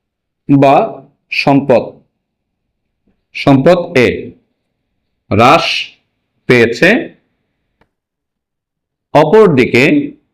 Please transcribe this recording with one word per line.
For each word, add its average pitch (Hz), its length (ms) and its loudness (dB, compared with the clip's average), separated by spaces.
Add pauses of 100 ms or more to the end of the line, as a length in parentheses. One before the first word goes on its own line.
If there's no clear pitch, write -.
(580)
বা 147 440 0 (280)
সম্পদ, - 680 -2 (1300)
সম্পদ 139 640 0
এ 113 340 -2 (1000)
হ্রাস 123 600 0 (560)
পেয়েছে, 127 680 0 (2000)
অপরদিকে, 147 1000 2 (220)